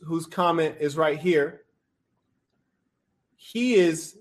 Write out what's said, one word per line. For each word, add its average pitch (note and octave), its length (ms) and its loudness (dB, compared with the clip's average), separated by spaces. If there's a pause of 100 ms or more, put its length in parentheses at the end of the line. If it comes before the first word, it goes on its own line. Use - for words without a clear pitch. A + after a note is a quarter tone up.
whose E3 220 -6
comment E3 520 0
is D3 200 -4
right D#3 200 0
here, D#3+ 440 0 (1700)
he A#3+ 400 -2
is E3 440 2